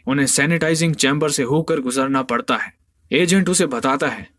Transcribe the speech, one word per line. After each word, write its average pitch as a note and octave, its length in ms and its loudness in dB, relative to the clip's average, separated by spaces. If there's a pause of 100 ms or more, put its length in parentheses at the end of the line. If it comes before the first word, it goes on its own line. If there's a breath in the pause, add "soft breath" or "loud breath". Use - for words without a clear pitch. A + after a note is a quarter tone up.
उन्हें C#3 200 2
सैनिटाइजिंग D#3+ 680 2
चैम्बर A#3 360 0
से - 120 -2
होकर D#3 380 0
गुजरना C3+ 420 -2
पड़ता A#2+ 340 -2
है। - 160 -8 (380)
एजेंट F3+ 380 2
उसे F3+ 180 0
बताता C3+ 420 -2
है A#2+ 200 -10 (100)